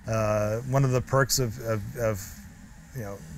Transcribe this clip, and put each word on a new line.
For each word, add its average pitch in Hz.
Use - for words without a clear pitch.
uh, 107
one 131
of 131
the 127
perks -
of, 123
of, 110
of, 110
you 127
know, 98